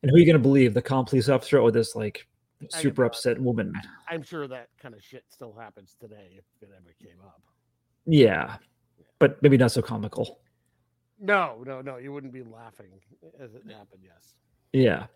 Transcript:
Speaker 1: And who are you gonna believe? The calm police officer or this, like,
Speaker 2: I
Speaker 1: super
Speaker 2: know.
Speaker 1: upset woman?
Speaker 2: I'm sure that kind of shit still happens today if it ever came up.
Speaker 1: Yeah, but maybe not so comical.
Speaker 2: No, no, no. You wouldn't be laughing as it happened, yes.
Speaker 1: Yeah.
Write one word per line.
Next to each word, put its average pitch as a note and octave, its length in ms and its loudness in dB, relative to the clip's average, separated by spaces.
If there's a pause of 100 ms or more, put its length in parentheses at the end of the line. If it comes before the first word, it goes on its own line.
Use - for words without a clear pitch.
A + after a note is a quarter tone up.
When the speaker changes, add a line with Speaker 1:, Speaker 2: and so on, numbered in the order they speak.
Speaker 1:
And C#3 80 0
who D3+ 60 6
are - 20 10
you E3 80 8
gonna D#3+ 120 6
believe? C3 360 4
The A#2+ 80 0
calm C3 240 -2
police B2 240 0
officer C3+ 280 2
or A#2 140 4
this, A2+ 240 -2
like, G#2+ 320 -10 (340)
Speaker 2:
I - 40 -20 (140)
Speaker 1:
super C#3+ 220 -2
Speaker 2:
know. A#2+ 40 2
Speaker 1:
upset A#2 340 -4
woman? A2+ 320 -4 (380)
Speaker 2:
I'm E3 120 -10
sure D3 240 -12
that B2 220 -18 (120)
kind B2 140 -20
of G#2 80 -20
shit C3 280 -20
still A2+ 280 -20
happens G2+ 400 -20
today G2+ 400 -20
if G2 60 -20 (160)
it G2+ 160 -20
ever F2 260 -20
came F2 220 -20
up. - 160 -20 (640)
Speaker 1:
Yeah, G#2+ 520 2 (600)
but C#3+ 240 2
maybe C#3 140 6
not A#2+ 160 2
so A#2+ 80 -2
comical. A2 600 -10 (760)
Speaker 2:
No, F#3 480 -4
no, C3 140 -14
no. C3 160 -14
You C3+ 160 -16
wouldn't C3+ 220 -16
be C3 80 -16
laughing A2+ 480 -20 (500)
as A2+ 140 -20
it B2 120 -20
happened, G2+ 380 -20
yes. - 300 -20 (400)
Speaker 1:
Yeah. A#2+ 420 2